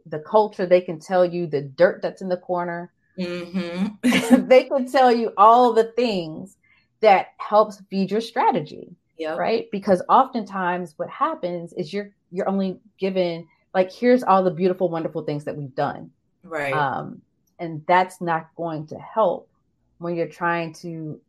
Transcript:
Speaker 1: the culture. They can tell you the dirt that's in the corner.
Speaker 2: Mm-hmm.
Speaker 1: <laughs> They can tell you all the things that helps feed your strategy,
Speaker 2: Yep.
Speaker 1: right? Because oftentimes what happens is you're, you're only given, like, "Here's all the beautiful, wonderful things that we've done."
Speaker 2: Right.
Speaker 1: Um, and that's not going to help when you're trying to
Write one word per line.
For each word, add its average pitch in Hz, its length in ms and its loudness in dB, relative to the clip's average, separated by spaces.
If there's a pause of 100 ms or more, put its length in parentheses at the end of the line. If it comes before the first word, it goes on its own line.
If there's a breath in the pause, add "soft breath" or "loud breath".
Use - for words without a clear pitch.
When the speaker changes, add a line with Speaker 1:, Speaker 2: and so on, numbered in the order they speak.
Speaker 1:
the 156 140 -10
culture. 208 440 0
They 180 160 6
can 175 200 -8
tell 180 240 2
you 175 240 -4
the 147 140 -4
dirt 170 400 2
that's 180 200 -8
in 190 60 -8
the 180 80 -4
corner. 175 560 -6 (260)
Speaker 2:
Mm-hmm. 185 1300 0
Speaker 1:
<laughs> - 20 0
They 254 160 6
can 254 260 -4
tell 254 220 4
you 233 240 -2
all 226 380 6
the 226 220 2
things 190 600 -4 (440)
that 196 260 6 (120)
helps 208 520 0
feed 190 220 -2
your 214 80 -2
strategy, 233 760 -4 (240)
Speaker 2:
Yep. 160 200 -6
Speaker 1:
right? 226 340 -4
Because 196 360 0
oftentimes 190 920 0
what 165 120 -8
happens 175 640 -6
is 160 180 -8
you're, 202 180 -8 (200)
you're 180 180 -6
only 190 300 -4 (180)
given, 180 500 -4 (280)
like, 185 180 0
"Here's 247 300 2
all 190 220 4
the 180 80 2
beautiful, 180 360 0
wonderful 165 360 -6
things 147 200 -6
that 143 120 -8
we've 139 180 -12
done." - 380 -6 (320)
Speaker 2:
Right. 147 280 -6
Speaker 1:
Um, 143 480 -4 (380)
and 165 300 -10
that's 185 320 2
not 160 360 -4
going 160 320 -8
to 98 100 -16
help - 500 -2 (500)
when 170 180 -8
you're 165 100 -4
trying 170 460 -4
to 160 560 -12